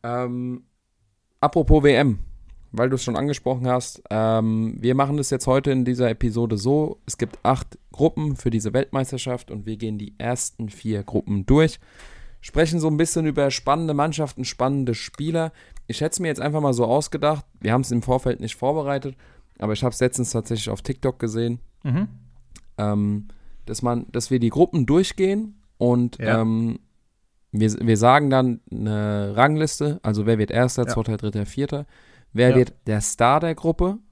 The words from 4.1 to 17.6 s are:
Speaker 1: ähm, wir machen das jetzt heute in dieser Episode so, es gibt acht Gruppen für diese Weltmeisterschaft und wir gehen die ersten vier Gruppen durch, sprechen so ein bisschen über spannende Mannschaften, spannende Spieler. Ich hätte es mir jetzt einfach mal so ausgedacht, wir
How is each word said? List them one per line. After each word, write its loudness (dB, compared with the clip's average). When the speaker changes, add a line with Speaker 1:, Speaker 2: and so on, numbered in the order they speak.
Speaker 1:
ähm, 0
wir 0
machen 0
das -4
jetzt -2
heute 2
in 2
dieser 0
Episode 0
so, 0
es -10
gibt -6
acht -2
Gruppen 0
für -2
diese -2
Weltmeisterschaft -4
und -10
wir -8
gehen -6
die -10
ersten -6
vier -4
Gruppen -2
durch, 4
sprechen 0
so 2
ein 2
bisschen 0
über 2
spannende -2
Mannschaften, -2
spannende -2
Spieler. -4
Ich -6
hätte 0
es -6
mir -2
jetzt -2
einfach 0
mal 2
so 2
ausgedacht, 0
wir 0